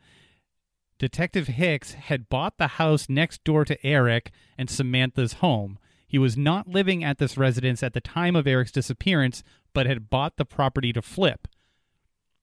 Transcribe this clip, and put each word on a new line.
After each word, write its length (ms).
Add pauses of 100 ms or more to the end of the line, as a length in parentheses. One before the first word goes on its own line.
(1000)
Detective 480
Hicks 480
had 340
bought 300
the 80
house 420
next 340
door 220
to 200
Eric 460 (280)
and 100
Samantha's 680
home. 440 (280)
He 120
was 180
not 320
living 340
at 140
this 220
residence 440
at 120
the 80
time 340
of 100
Eric's 240
disappearance, 720 (300)
but 140
had 240
bought 260
the 80
property 480
to 80
flip. 480 (960)